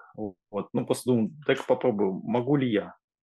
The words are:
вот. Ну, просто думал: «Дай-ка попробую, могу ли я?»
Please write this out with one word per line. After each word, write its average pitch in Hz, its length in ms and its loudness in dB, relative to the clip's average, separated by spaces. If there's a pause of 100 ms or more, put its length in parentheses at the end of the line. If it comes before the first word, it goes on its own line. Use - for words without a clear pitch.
(180)
вот. 101 560 -8
Ну, 123 140 0
просто 127 240 0
думал: 110 200 4 (160)
«Дай-ка 135 200 2
попробую, 104 560 2
могу 123 340 0
ли 127 140 0
я?» - 240 -2 (340)